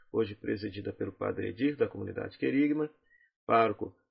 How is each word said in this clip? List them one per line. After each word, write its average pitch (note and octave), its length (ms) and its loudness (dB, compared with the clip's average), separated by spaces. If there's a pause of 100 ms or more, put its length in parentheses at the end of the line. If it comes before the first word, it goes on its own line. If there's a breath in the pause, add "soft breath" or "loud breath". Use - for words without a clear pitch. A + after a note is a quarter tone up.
(120 soft breath)
hoje G#2 220 0
presidida G#2 580 -6
pelo - 200 -6
Padre G2+ 360 -4
Edir, C3 280 -2
da A2 120 2
Comunidade G2+ 500 -8
Querigma, D3 500 2 (560 soft breath)
pároco A2 500 2 (160)